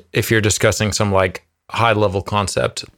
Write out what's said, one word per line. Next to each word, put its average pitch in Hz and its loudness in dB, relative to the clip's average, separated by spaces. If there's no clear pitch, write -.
if - 0
you're 110 2
discussing 104 0
some, 104 0
like, 95 0
high 113 2
level 101 0
concept, - -4